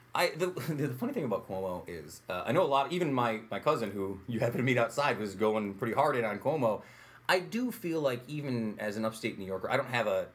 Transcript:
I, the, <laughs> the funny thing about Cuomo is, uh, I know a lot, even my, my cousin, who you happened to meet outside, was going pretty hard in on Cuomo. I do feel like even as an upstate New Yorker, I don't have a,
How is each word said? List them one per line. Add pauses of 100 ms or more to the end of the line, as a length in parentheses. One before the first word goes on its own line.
(140)
I,
the,
<laughs>
the
funny
thing
about
Cuomo
is,
uh,
I
know
a
lot,
even
my, (100)
my
cousin,
who
you
happened
to
meet
outside,
was
going
pretty
hard
in
on
Cuomo. (440)
I
do
feel
like
even
as
an
upstate
New
Yorker,
I
don't
have
a,